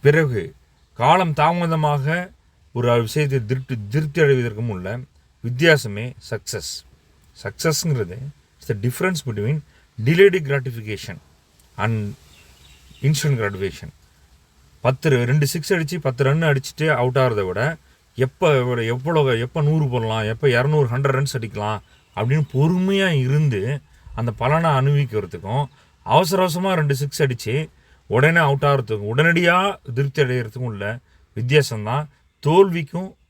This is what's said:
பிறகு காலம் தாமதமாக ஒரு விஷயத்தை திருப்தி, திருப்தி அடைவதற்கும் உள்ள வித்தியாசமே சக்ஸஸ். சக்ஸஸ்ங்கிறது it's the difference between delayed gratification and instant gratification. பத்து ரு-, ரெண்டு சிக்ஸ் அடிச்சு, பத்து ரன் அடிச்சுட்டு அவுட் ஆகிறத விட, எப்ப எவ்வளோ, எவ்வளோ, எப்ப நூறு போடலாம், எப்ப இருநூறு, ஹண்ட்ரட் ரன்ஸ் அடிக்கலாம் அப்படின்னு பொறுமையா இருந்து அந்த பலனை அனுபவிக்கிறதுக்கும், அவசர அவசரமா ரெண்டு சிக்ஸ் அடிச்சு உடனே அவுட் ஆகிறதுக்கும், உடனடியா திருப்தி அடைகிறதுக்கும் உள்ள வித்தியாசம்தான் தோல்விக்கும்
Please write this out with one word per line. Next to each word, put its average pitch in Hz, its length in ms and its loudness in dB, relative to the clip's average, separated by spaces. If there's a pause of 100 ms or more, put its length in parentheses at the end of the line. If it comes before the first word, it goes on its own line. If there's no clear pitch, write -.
பிறகு 139 520 2 (400)
காலம் 165 400 4
தாமதமாக 160 960 0 (400)
ஒரு 120 300 2
விஷயத்தை 135 440 0
திருப்தி, 131 300 -4 (140)
திருப்தி 151 320 0
அடைவதற்கும் 120 460 2
உள்ள 101 320 -6 (440)
வித்தியாசமே 123 720 2 (160)
சக்ஸஸ். - 560 -10 (580)
சக்ஸஸ்ங்கிறது 135 760 -2 (420)
it's - 100 -20
the 110 60 -2
difference 123 400 -2 (100)
between 117 340 -2 (460)
delayed 185 380 4
gratification 117 720 -6 (640)
and 107 360 -2 (880)
instant 143 400 0
gratification. 98 460 -6 (920)
பத்து 131 280 0
ரு-, 123 140 2
ரெண்டு 139 240 2
சிக்ஸ் 165 260 -2
அடிச்சு, 165 240 -2
பத்து 135 260 -2
ரன் 147 200 2
அடிச்சுட்டு 147 440 0
அவுட் 127 300 0
ஆகிறத 117 300 2
விட, 120 300 -2 (380)
எப்ப 139 400 2
எவ்வளோ, 123 280 0
எவ்வளோ, 131 540 0
எப்ப 120 240 -4
நூறு 151 260 2
போடலாம், 113 360 -2
எப்ப 113 260 0
இருநூறு, 127 480 2
ஹண்ட்ரட் 135 280 0
ரன்ஸ் 135 120 -6
அடிக்கலாம் 104 420 -4 (360)
அப்படின்னு 131 280 0 (100)
பொறுமையா 180 680 2
இருந்து 131 640 0 (340)
அந்த 117 160 -4
பலனை 151 380 0
அனுபவிக்கிறதுக்கும், 127 960 0 (380)
அவசர 180 380 2
அவசரமா 185 320 0
ரெண்டு 151 220 2
சிக்ஸ் 143 280 -2
அடிச்சு 131 460 -2 (380)
உடனே 147 300 4
அவுட் 143 240 2
ஆகிறதுக்கும், 110 540 0
உடனடியா 170 600 4 (180)
திருப்தி 139 300 0
அடைகிறதுக்கும் 123 340 -2
உள்ள 110 420 -6 (360)
வித்தியாசம்தான் 123 720 0 (320)
தோல்விக்கும் 175 760 2 (140)